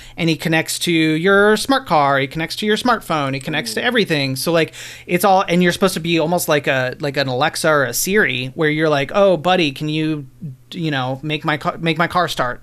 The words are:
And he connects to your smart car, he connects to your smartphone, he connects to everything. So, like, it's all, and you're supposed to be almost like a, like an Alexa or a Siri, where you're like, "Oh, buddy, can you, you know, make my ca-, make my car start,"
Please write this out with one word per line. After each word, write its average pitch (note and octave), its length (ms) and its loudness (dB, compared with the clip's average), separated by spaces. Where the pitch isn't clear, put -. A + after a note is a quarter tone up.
And E3+ 120 0
he D#3+ 60 2
connects D#3+ 460 -2
to F3+ 100 -2
your F3 640 4
smart C4 300 0
car, C#3 320 4
he C3+ 80 -2
connects D#3+ 300 -8
to G#3+ 100 -4
your G#3+ 100 2
smartphone, F3+ 580 -2
he C3+ 40 -4
connects D#3 360 -6
to - 100 -4
everything. E3+ 500 0
So, C3 160 -4
like, E3 240 0
it's F3+ 180 0
all, F#3+ 240 4
and F3+ 140 2
you're F3 80 4
supposed F#3 240 0
to E3+ 60 -6
be E3+ 180 0
almost E3+ 300 0
like D3 180 0
a, C3 320 0
like C#3+ 180 -4
an C#3 120 -2
Alexa C#3+ 400 0
or D3 160 4
a A#2 100 -4
Siri, C#3 520 0
where D#3+ 120 2
you're D#3 200 2
like, C#3 260 0
"Oh, G3 220 4
buddy, F3 340 2
can D3+ 180 -6
you, D#3 380 -2
you D#3+ 180 -4
know, C3 320 -4
make D3+ 220 -4
my D3+ 120 0
ca-, E3+ 220 -4
make E3 200 -2
my E3+ 100 2
car F3 180 0
start," B2+ 360 -4